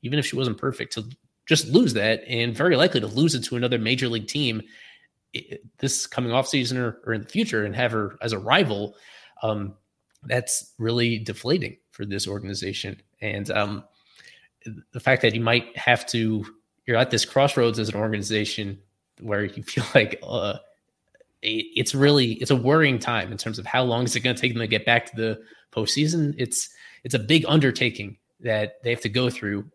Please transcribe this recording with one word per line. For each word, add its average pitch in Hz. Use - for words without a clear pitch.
even 131
if 135
she -
wasn't 127
perfect, -
to 113
just 156
lose 151
that 110
and 120
very 151
likely 131
to 110
lose 143
it 120
to 123
another 120
major 123
league 117
team 120
i-, -
this -
coming 123
off 131
season 127
or, 120
or 113
in 107
the -
future 180
and 101
have 120
her 104
as 113
a 101
rival, 104
um, 104
that's -
really 117
deflating 120
for -
this 98
organization. 101
And, 104
um, 104
the 123
fact 131
that 110
you 117
might 117
have -
to, 110
you're 120
at 127
this 110
crossroads 123
as 107
an 101
organization 104
where 104
you 101
feel -
<laughs> -
like, 107
uh, 104
it, 110
it's 127
really, 139
it's 117
a 135
worrying 135
time 107
in 104
terms 113
of 107
how 127
long 123
is 120
it 120
gonna 123
take 127
them 113
to 113
get 110
back 117
to -
the 110
postseason. 151
It's, -
it's 123
a 131
big 117
undertaking 123
that 107
they 120
have 117
to 120
go 123
through, 101